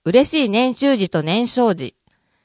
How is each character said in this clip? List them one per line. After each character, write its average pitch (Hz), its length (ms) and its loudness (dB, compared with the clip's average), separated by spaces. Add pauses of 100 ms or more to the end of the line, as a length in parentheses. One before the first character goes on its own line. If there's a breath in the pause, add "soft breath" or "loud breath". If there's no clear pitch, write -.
嬉 240 240 4
し 302 160 0
い 208 40 -2
年 240 260 0
中 277 200 2
児 196 140 -2
と 156 140 -2
年 208 240 -2
少 233 260 0
児。 135 240 -10 (480)